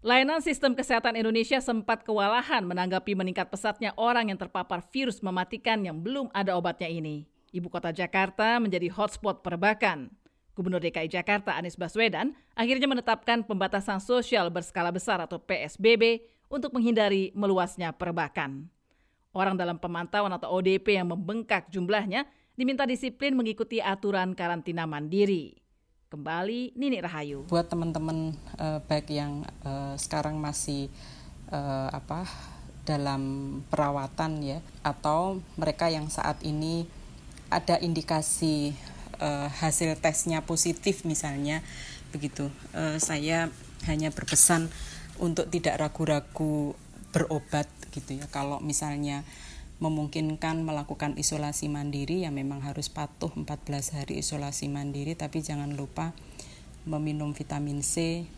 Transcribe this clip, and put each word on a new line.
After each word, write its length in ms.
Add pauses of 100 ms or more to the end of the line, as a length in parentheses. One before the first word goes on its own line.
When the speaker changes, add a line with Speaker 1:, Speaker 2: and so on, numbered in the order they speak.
Speaker 1:
Layanan 400
sistem 320
kesehatan 400
Indonesia 480
sempat 400
kewalahan 640
menanggapi 480
meningkat 400
pesatnya 480
orang 320
yang 80
terpapar 480
virus 320
mematikan 640
yang 160
belum 320
ada 240
obatnya 320
ini. 400 (240)
Ibu 160
kota 240
Jakarta 640
menjadi 320
hotspot 560
perbakan. 640 (480)
Gubernur 240
D 80
K 160
I 20
Jakarta 460
Anies 240
Baswedan 560 (240)
akhirnya 320
menetapkan 560
pembatasan 560
sosial 480
berskala 400
besar 320
atau 160
P 260
S 140
B 180
B 80 (420)
untuk 320
menghindari 560
meluasnya 560
perbakan. 800 (640)
Orang 240
dalam 240
pemantauan 480
atau 240
O 80
D 160
P 180
yang 140
membengkak 640
jumlahnya 560 (240)
diminta 320
disiplin 480
mengikuti 480
aturan 560
karantina 480
mandiri. 720 (480)
Kembali 720
Nini 240
Rahayu. 480
Speaker 2:
Buat 240
teman-teman, 640 (240)
eh, 240
baik 260
yang, 300 (240)
eh, 320
sekarang 400
masih, 500 (640)
eh, 420
apa, 380 (560)
dalam 840
perawatan 800
ya, 160 (240)
atau 560 (160)
mereka 320
yang 180
saat 380
ini 400 (640)
ada 320
indikasi, 960 (400)
eh, 320
hasil 480
tesnya 480
positif 640
misalnya 560 (480)
begitu, 400 (240)
eh, 240
saya 480 (400)
hanya 240
berpesan 560 (460)
untuk 320
tidak 320
ragu-ragu 960 (400)
berobat 560 (240)
gitu 240
ya. 80
Kalau 320
misalnya 640 (560)
memungkinkan 800
melakukan 560
isolasi 560
mandiri, 560
ya 80
memang 240
harus 320
patuh 400
empat 320
belas 320
hari 240
isolasi 480
mandiri, 480
tapi 240
jangan 320
lupa 400 (720)
meminum 480
vitamin 480
C 480 (100)